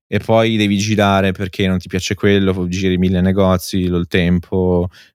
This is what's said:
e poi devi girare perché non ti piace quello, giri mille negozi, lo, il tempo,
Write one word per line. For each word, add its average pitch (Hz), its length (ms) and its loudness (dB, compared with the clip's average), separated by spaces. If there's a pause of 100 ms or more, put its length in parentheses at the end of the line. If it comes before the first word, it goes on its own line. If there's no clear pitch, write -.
e 104 100 -4
poi 113 380 2
devi 104 220 0
girare 98 540 2
perché 95 360 -4
non 92 100 0
ti - 100 -8
piace 95 260 -4
quello, 95 540 0
giri 92 300 -2
mille 92 220 0
negozi, 92 680 0
lo, 87 120 0
il 87 100 -2
tempo, 90 800 0 (260)